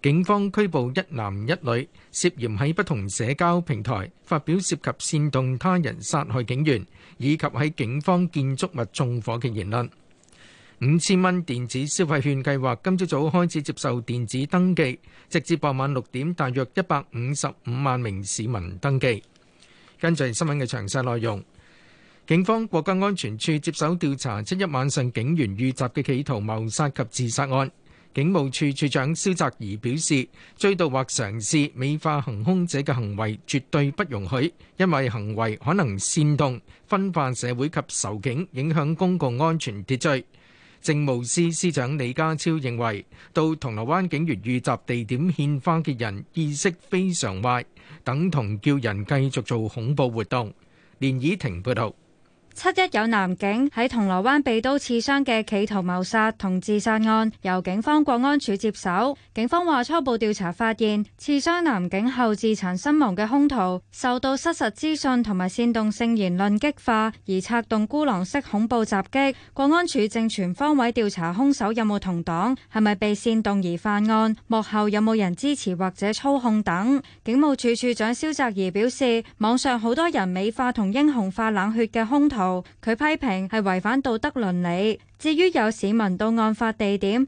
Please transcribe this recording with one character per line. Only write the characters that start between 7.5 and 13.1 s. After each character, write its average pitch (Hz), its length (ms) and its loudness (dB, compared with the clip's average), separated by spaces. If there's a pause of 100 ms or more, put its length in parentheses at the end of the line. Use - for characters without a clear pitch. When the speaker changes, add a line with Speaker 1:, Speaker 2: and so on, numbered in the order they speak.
Speaker 1:
警 131 280 -4
方 180 280 2
建 135 280 -2
築 185 160 -2
物 120 140 -2
縱 120 380 -2
火 117 140 -4
嘅 123 100 -2
言 104 220 -6
論。 123 180 -2 (920)
五 143 160 4
千 180 240 2
蚊 180 240 2
電 123 200 -4
子 131 220 -4
消 185 160 -2
費 151 160 2
券 135 240 0
計 139 140 0
劃 131 260 -2
今 190 140 0
朝 185 80 0
早 156 240 0